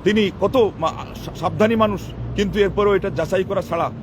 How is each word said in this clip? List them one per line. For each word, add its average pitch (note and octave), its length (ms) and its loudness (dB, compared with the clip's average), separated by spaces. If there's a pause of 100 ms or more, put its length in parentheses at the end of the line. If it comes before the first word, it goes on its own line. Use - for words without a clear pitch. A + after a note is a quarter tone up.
তিনি G#3 280 2 (100)
কত G#3 280 4 (100)
মা-, C#3+ 600 -6
সাবধানী G#3+ 360 2
মানুষ, G#3+ 260 2 (340)
কিন্তু G3+ 240 0
এরপরেও G3+ 360 4
এটা G3 140 0
যাচাই E3+ 340 -2
করা F#3+ 180 -2
ছাড়া D3+ 300 -2 (120)